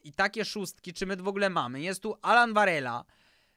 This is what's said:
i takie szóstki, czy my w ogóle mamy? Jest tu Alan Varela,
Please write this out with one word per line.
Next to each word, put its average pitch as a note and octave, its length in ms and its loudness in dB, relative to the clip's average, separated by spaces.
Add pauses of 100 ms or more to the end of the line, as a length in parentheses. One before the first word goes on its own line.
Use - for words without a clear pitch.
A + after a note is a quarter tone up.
i D3 100 -18
takie G#3 320 0
szóstki, - 480 -8
czy - 120 -6
my F#3+ 100 -4
w F#3 120 -8
ogóle G3 220 0
mamy? C3+ 320 -2
Jest F#3+ 200 -6
tu G#3+ 200 -6
Alan A3+ 320 4
Varela, D3+ 520 2 (520)